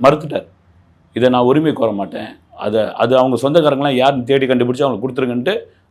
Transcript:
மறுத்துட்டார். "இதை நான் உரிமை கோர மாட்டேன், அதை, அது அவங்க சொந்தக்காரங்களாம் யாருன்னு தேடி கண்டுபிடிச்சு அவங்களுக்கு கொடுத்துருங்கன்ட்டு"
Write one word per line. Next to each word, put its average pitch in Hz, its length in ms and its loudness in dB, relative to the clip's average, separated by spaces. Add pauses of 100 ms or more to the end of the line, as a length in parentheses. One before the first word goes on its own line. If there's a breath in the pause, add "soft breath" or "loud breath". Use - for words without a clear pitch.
மறுத்துட்டார். 143 440 0 (680)
"இதை 123 160 2
நான் 123 140 2
உரிமை 143 300 2
கோர 110 200 -2
மாட்டேன், 98 340 -8 (300)
அதை, 107 360 -4
அது 123 260 2
அவங்க 127 300 2
சொந்தக்காரங்களாம் 143 460 2
யாருன்னு 131 300 2
தேடி 135 220 2
கண்டுபிடிச்சு 123 360 0
அவங்களுக்கு 127 260 -2
கொடுத்துருங்கன்ட்டு" 127 500 -4 (320 soft breath)